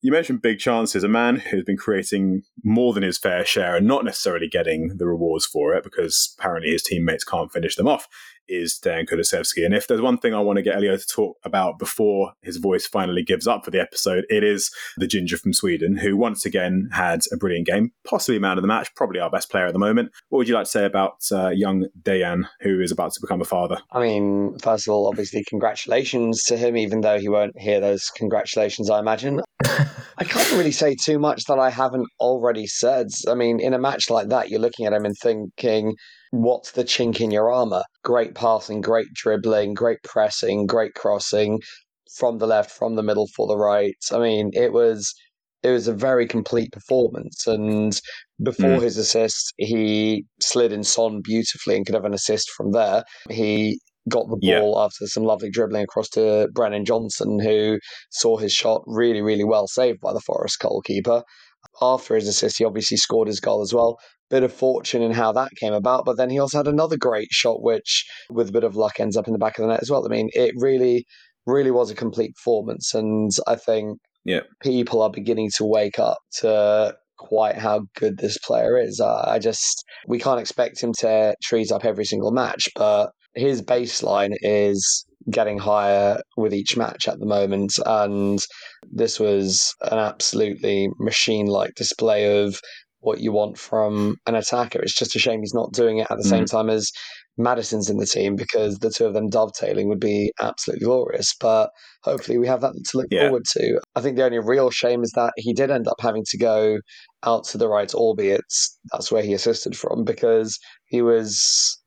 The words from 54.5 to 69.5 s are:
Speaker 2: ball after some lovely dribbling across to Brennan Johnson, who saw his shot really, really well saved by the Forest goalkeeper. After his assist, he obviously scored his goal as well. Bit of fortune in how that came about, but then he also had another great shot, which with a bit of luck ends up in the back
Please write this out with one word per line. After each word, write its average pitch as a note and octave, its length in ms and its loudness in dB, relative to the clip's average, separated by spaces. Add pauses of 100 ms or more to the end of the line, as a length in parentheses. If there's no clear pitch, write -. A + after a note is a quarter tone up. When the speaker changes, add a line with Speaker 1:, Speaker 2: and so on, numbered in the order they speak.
Speaker 2:
ball G#2 200 2
after G#2+ 260 -2
some A2 180 -4
lovely A2 260 0
dribbling G#2 340 0
across A2 260 -4
to G#2+ 420 4
Brennan G#2 320 0
Johnson, G#2+ 540 0
who G#2+ 400 2 (320)
saw A2+ 260 2
his G#2+ 160 -2
shot A2+ 340 0
really, A2+ 360 2
really G#2 220 2
well G#2+ 240 2
saved B2+ 320 0
by F#2+ 120 -4
the - 80 -2
Forest - 380 -4
goalkeeper. G#2+ 640 0 (580)
After B2+ 360 2
his G#2 100 2
assist, G#2+ 320 -2
he A2+ 60 2
obviously A2 320 -2
scored A2 320 0
his G2+ 120 -6
goal G#2+ 220 0
as G2+ 100 -4
well. A#2 260 2 (300)
Bit C3 140 2
of B2+ 100 0
fortune B2+ 500 0
in A2+ 100 0
how A2+ 200 2
that B2+ 180 0 (100)
came G#2+ 120 -2
about, B2 320 2
but B2 120 0
then B2+ 140 0
he C3+ 100 0
also C#3 180 0
had C#3+ 80 0
another D#3 300 2
great A2+ 340 -2
shot, A2 320 0
which A2+ 420 0 (240)
with A2+ 200 0
a G2 40 -10
bit A2+ 120 2
of G#2 100 0
luck G#2+ 240 0
ends G#2+ 180 0
up - 120 -2
in A2+ 40 -2
the A2 60 -2
back A2 200 0